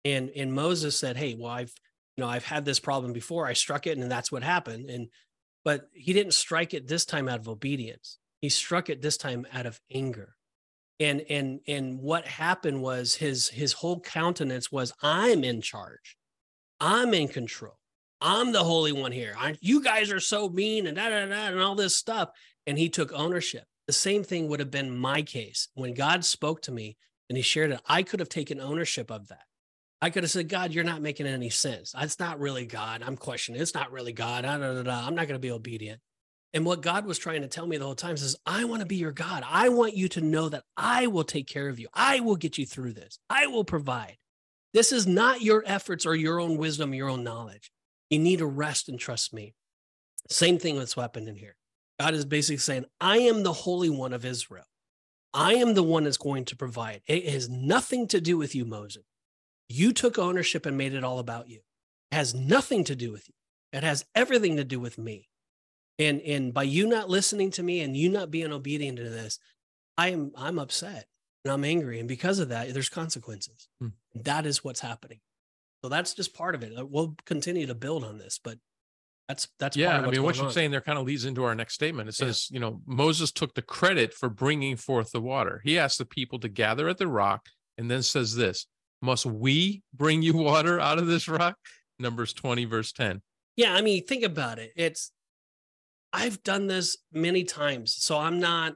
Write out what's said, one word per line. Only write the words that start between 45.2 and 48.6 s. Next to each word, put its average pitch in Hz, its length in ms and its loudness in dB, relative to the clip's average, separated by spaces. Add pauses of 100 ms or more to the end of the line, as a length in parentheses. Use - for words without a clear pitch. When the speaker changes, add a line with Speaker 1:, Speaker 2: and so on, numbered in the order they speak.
Speaker 1:
your 214 240 6
efforts 196 380 -2
or 160 120 4
your 160 240 2
own 165 160 2
wisdom, 151 380 -2
your 135 140 -2
own 127 160 -2
knowledge. 113 460 -10 (400)
You 151 80 4
need 170 220 4
to 160 60 2
rest 143 420 -2